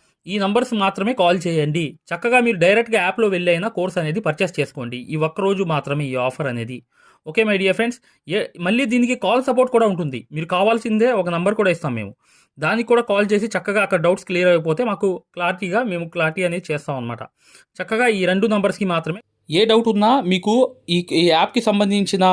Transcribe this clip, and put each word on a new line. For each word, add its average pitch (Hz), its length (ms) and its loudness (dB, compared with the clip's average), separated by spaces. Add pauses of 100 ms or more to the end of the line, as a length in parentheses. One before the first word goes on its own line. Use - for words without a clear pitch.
(260)
ఈ 185 120 -8
నంబర్స్ 208 360 0
మాత్రమే 196 400 0
కాల్ 180 240 2
చేయండి. 160 440 -2 (240)
చక్కగా 233 340 0
మీరు 233 180 0
డైరెక్ట్గా 214 420 4
యాప్‌లో 214 280 0
వెళ్ళి 180 220 0
అయినా 175 180 0
కోర్స్ 185 300 -4
అనేది 160 220 -2
పర్చేస్ 180 340 -2
చేసుకోండి. 123 500 -6
ఈ 156 120 -6
ఒక్కరోజు 190 480 -2
మాత్రమే 147 420 -4
ఈ 127 120 -6
ఆఫర్ 127 300 -4
అనేది. 120 300 -8 (480)
ఓకే 185 160 0
my 208 140 2
dear 190 180 2
friends, 233 220 -2 (320)
ఏ, 175 100 -2 (200)
మళ్ళీ 214 260 0
దీనికి 247 320 0
కాల్ 240 280 0
సపోర్ట్ 254 280 0
కూడా 226 160 4
ఉంటుంది. 160 320 -4 (100)
మీరు 160 160 -6
కావాల్సిందే 214 680 0
ఒక 185 180 0
నంబర్ 180 240 0
కూడా 202 160 2
ఇస్తాం 165 240 -2
మేము, 104 180 -8 (460)
దానికి 214 300 -2
కూడా 233 140 4
కాల్ 208 260 0
చేసి 208 200 0
చక్కగా 202 340 -2
అక్కడ 190 180 0
డౌట్స్ 175 280 0
క్లియర్ 180 220 2
అయిపోతే 165 340 2
మాకు 208 240 -2 (240)
క్లారిటీగా, 180 520 -4
మేము 175 240 -6
క్లారిటీ 165 360 -2
అనేది 170 240 -4
చేస్తాం 147 280 -6
అనమాట. 120 260 -8 (540)
చక్కగా 220 320 0
ఈ 202 160 0
రెండు 190 240 2
నంబర్స్‌కి 202 400 0
మాత్రమే. 165 340 -4 (260)
ఏ 165 160 4
డౌట్ 226 240 4
ఉన్నా 208 220 4 (140)
మీకు 185 300 0 (340)
ఈ, 175 100 2 (140)
ఈ 165 160 4
యాప్‌కి 185 340 2
సంబంధించిన 202 680 2